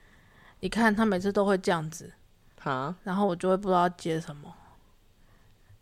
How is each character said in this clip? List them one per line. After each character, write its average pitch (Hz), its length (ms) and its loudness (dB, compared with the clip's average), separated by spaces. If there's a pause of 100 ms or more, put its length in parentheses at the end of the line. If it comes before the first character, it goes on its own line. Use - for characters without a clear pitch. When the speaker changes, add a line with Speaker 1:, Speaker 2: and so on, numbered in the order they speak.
(600)
Speaker 1:
你 190 80 -4
看 214 260 4
他 220 120 2
每 190 120 2
次 196 140 -2
都 202 140 2
会 202 120 4
这 196 120 -2
样 160 200 0
子。 - 220 -16 (480)
Speaker 2:
哈？ 139 340 -4 (100)
Speaker 1:
然 190 100 -4
后 202 120 2
我 180 80 2
就 180 140 -2
会 185 80 4
不 202 120 -4
知 185 60 4
道 175 160 4
接 160 300 -6
什 156 140 -12
么， 151 180 -18 (1300)